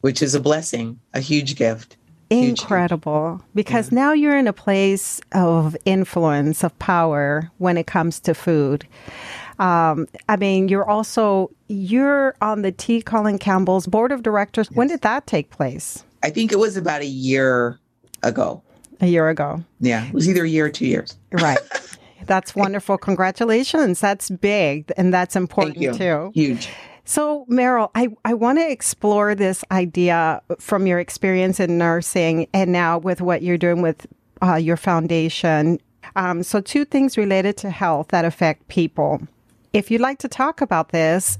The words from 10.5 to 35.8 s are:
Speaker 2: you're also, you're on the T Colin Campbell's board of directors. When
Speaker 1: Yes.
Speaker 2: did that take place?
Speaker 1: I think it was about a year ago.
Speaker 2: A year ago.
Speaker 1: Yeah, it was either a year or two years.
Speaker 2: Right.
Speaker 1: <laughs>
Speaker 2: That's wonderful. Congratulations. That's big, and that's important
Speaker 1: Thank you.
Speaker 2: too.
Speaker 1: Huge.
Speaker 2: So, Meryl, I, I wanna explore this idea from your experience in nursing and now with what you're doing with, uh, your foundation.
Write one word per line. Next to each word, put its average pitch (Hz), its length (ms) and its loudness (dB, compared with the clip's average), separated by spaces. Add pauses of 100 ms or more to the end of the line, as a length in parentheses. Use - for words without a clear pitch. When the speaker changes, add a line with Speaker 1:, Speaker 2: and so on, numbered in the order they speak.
Speaker 2:
you're 196 200 0
also, 208 600 0 (180)
you're 262 720 2
on 214 220 -2
the 196 100 0
T 233 300 -2
Colin 214 360 0
Campbell's 190 480 2
board 220 240 2
of 254 120 -4
directors. 214 500 0
When 247 160 2
Speaker 1:
Yes. 330 80 -2
Speaker 2:
did - 60 -6
that 240 240 -2
take 156 240 -2
place? 143 520 -6 (220)
Speaker 1:
I 151 60 -2
think 220 200 0
it 202 80 2
was 208 180 2
about 151 260 -2
a 143 40 -4
year 131 720 0 (440)
ago. 120 400 -2 (380)
Speaker 2:
A 180 60 4
year 165 220 4
ago. 156 340 -4 (180)
Speaker 1:
Yeah, 117 260 0
it 135 80 -10
was 160 140 2
either 180 160 2
a 165 40 0
year 156 180 2
or 147 40 -4
two - 160 -6
years. - 300 -2 (140)
Speaker 2:
Right. 165 280 0 (340)
Speaker 1:
<laughs> - 340 -20
Speaker 2:
That's 190 300 -2
wonderful. 196 400 -2
Congratulations. 220 1040 0
That's 202 300 -2
big, 180 680 0
and 185 160 2
that's 180 240 0
important 180 400 -2
Speaker 1:
Thank 156 80 -4
you. 127 80 0
Speaker 2:
too. 165 420 -2
Speaker 1:
Huge. 139 360 0 (340)
Speaker 2:
So, 294 460 -2
Meryl, 247 440 2
I, 240 140 2 (160)
I 226 80 0
wanna 240 300 2
explore 208 720 0
this 190 360 0
idea 175 680 2 (180)
from 190 280 0
your 175 120 2
experience 185 640 0
in 170 160 0
nursing 165 800 0
and 185 180 2
now 170 240 2
with 180 240 -2
what 175 220 0
you're 175 160 0
doing 175 240 2
with, - 240 -2 (360)
uh, 180 120 4
your 165 240 0
foundation. 165 1000 0 (380)